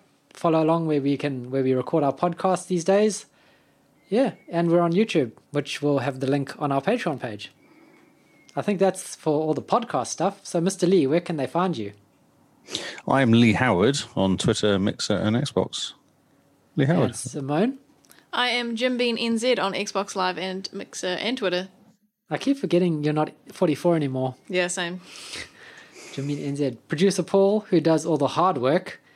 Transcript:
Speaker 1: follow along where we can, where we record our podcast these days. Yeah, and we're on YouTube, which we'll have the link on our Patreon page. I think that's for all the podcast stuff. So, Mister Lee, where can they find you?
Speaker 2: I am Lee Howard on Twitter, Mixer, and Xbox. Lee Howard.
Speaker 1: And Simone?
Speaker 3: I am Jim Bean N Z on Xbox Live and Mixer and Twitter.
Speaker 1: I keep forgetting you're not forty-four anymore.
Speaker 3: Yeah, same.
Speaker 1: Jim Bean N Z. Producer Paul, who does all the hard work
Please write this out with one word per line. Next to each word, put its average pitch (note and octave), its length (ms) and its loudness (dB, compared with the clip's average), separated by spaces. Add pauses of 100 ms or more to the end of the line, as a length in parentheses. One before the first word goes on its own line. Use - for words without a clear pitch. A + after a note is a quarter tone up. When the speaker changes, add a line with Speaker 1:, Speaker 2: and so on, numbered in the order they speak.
(320)
Speaker 1:
follow D#3+ 320 2
along E3 240 2
where D3+ 140 2
we C#3 160 0
can, B2+ 340 -6
where C3+ 120 0
we C3 100 2
record C3+ 300 0
our C#3 100 2
podcast F3+ 540 -2
these F3 160 -2
days. G3+ 420 2 (840)
Yeah, A3+ 240 0 (140)
and E3+ 240 0
we're F3 100 6
on E3+ 120 2
YouTube, E3+ 380 2 (200)
which C#3+ 300 -6
we'll C#3+ 180 2
have C3 200 -4
the B2+ 80 -2
link C#3 340 -2
on C#3+ 100 -2
our C#3 100 0
Patreon F#3+ 380 -2
page. G#2+ 320 -12 (1040)
I C#3 60 -4
think G3 180 -2
that's F#3 360 0
for D3+ 240 0
all D#3 140 0
the C#3+ 80 -2
podcast F3 460 -2
stuff. F#3+ 360 -4
So, - 160 -4
Mister F3+ 280 0
Lee, F3 180 4
where D#3 160 2
can F3 160 -6
they C3+ 100 -2
find F3 300 -2
you? G2+ 160 -8 (1120)
Speaker 2:
I C3 140 4
am A#2+ 100 4
Lee A#2 220 6
Howard A#2+ 460 2 (160)
on F#2+ 220 2
Twitter, G#2 420 2
Mixer, G#2 360 -2
and G#2 200 0
Xbox. - 580 -4 (840)
Lee C#3 100 2
Howard. D#3 260 2
Speaker 1:
And - 40 -14
Simone? D3+ 600 -2 (560)
Speaker 3:
I B3 160 -2
am A#3+ 260 -2
Jim B3+ 220 0
Bean A#3+ 200 0
N A#3 200 -2
Z A#3+ 180 2
on F#3+ 180 -2
Xbox G3+ 420 -6
Live F#3 220 -2
and F#3+ 360 -8
Mixer - 340 -10 (120)
and B3+ 180 -4
Twitter. F3+ 320 -2 (600)
Speaker 1:
I D3+ 60 -2
keep C4+ 220 0
forgetting E3+ 440 2
you're D3+ 100 2
not D#3 180 0 (200)
forty-four E3+ 440 2
anymore. C3 400 -2 (120)
Speaker 3:
Yeah, F3+ 200 0
same. F3+ 340 -6 (1120)
Speaker 1:
Jim C#3 140 -6
Bean D3 120 -4
N C#3+ 160 -4
Z. C#3 220 -2 (100)
Producer F3+ 360 2
Paul, G3 460 4
who F3 100 6
does D#3 260 2
all D#3+ 120 2
the C#3 120 2
hard F3 300 2
work C#3+ 400 0 (160)